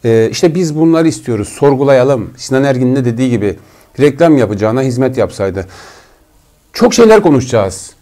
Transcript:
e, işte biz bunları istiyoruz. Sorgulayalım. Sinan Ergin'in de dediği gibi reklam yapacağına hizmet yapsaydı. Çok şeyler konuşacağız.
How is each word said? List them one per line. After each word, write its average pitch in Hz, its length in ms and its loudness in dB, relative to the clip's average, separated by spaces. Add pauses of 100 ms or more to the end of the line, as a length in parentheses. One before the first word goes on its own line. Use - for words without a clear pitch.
e, 113 260 2
işte 160 240 0
biz 165 200 -4
bunları 165 320 2
istiyoruz. 113 400 -4
Sorgulayalım. 135 880 0
Sinan 135 260 -2
Ergin'in 127 320 0
de 131 100 -2
dediği 123 240 -2
gibi 101 280 -2 (420)
reklam 147 380 4
yapacağına 107 440 -2
hizmet 131 360 -2
yapsaydı. 98 500 -4 (1040)
Çok 233 200 0
şeyler 220 280 6
konuşacağız. 120 800 -2